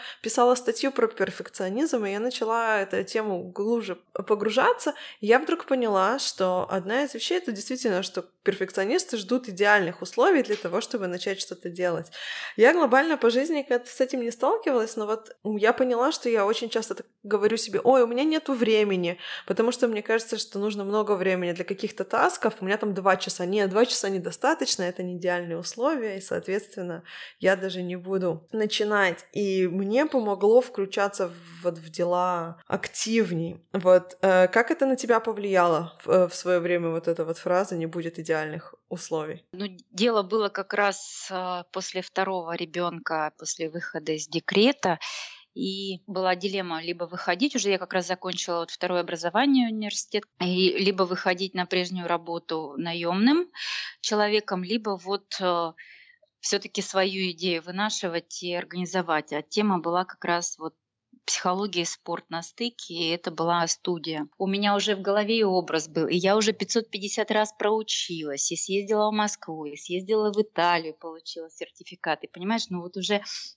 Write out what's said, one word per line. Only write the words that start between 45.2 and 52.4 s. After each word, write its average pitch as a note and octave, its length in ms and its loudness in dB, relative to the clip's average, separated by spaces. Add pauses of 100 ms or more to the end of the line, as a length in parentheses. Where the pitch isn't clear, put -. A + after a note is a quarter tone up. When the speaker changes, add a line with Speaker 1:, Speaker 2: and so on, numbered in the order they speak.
Speaker 2:
и F#3+ 520 -6
была F#3 300 0
дилемма: F3+ 460 -4
либо F3 220 -6
выходить, F3+ 520 -2
уже G3+ 140 0
я F#3+ 80 2
как F3+ 140 -8
раз F3+ 140 0
закончила F3+ 540 -4
вот E3 100 -8
второе F3+ 300 -2
образование, A3 680 2
университет, G#3+ 560 -6 (160)
и F#3 380 4
либо F#3+ 260 2
выходить F#3 500 -2
на F3+ 120 -2
прежнюю F3+ 420 -2
работу E3 680 -4